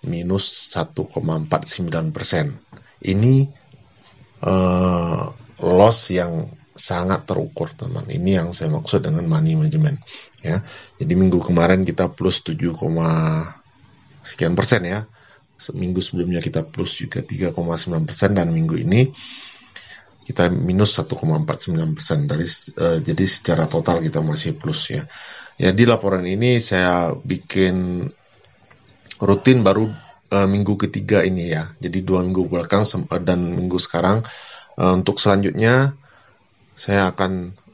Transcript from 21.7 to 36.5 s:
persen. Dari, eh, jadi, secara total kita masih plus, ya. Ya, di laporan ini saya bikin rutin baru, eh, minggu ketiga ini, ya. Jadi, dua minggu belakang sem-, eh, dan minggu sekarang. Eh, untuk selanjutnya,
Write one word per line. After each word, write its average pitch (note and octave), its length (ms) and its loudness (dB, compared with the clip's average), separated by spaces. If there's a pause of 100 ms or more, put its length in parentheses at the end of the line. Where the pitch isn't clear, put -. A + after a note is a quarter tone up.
persen. D2 320 -2
Dari, D2+ 160 -2
eh, E2+ 560 -2
jadi, D#2+ 240 0
secara E2 400 2
total E2 400 0
kita D#2 160 -2
masih D#2 400 -2
plus, - 320 -6
ya. D2 160 -6 (480)
Ya, F#2 160 4
di A#2 160 6
laporan F#2+ 400 2
ini A#2 320 2
saya F2+ 560 2
bikin F#2 880 -2 (1120)
rutin G#2 480 4
baru, G#2 240 4 (400)
eh, G2 160 2
minggu G2+ 320 2
ketiga G2 480 0
ini, F2+ 240 -2
ya. D#2+ 320 -4
Jadi, F#2 240 -4
dua F#2 160 2
minggu F#2 320 0
belakang F2+ 320 2
sem-, F2 240 -4
eh, F2 160 -4
dan F2 320 0
minggu F2+ 240 -2
sekarang. F#2+ 480 0 (480)
Eh, F#2 160 4
untuk F#2 240 2
selanjutnya, A2 800 4 (800)